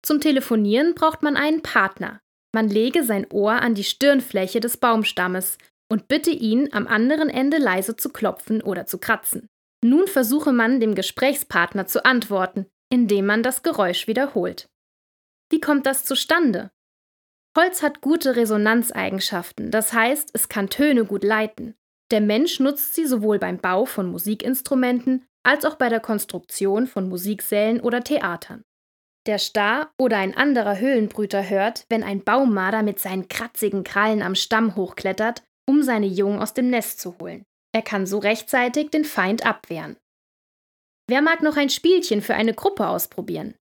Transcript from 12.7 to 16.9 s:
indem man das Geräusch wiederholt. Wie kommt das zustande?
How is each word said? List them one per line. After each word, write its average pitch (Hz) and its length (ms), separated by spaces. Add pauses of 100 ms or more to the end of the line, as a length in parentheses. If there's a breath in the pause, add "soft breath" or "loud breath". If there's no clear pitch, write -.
indem 208 360
man 220 180
das 254 200
Geräusch 196 440
wiederholt. 220 640 (800)
Wie 320 80
kommt 285 260
das 269 200
zustande? 269 680 (880)